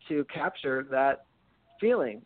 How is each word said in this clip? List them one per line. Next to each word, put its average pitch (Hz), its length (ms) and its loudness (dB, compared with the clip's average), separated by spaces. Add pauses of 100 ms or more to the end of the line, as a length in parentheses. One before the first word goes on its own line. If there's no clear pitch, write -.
to 147 160 0
capture 143 640 -4
that 135 340 2 (540)
feeling 165 460 0